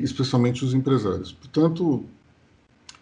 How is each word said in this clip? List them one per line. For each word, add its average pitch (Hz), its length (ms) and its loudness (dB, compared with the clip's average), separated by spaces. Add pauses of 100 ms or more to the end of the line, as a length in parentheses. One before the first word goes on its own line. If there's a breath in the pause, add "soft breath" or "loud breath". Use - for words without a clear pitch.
especialmente 123 600 0
os 131 120 0
empresários. 104 580 0
Portanto, 160 720 0 (960)